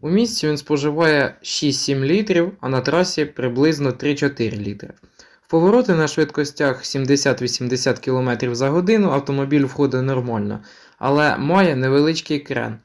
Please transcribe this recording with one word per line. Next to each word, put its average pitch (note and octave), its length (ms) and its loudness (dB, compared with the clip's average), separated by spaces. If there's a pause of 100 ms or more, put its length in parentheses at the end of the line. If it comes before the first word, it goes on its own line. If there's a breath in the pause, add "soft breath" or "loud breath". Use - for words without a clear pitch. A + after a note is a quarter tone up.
У C#3+ 80 -8
місті G#3+ 380 0
він D3+ 100 0
споживає D3 840 0
шість-сім C3+ 600 -2
літрів, F3+ 480 0 (100)
а B2+ 80 -6
на C3 120 0
трасі D#3 440 0
приблизно C3+ 640 0
три-чотири C#3 680 -2
літри. G#2 360 -10 (480 soft breath)
В - 80 -20
повороти F#3+ 460 4
на D#3 120 2
швидкостях C#3+ 800 -2
сімдесят-вісімдесят B2+ 1120 0
кілометрів B2+ 560 -2
за C3+ 140 0
годину F#3 400 2
автомобіль C#3 560 0
входить C3 380 -2
нормально, A#2 560 -2 (380 loud breath)
але C#3+ 400 2
має E3 380 2
невеличкий C#3+ 640 2
крен. A#2 460 -6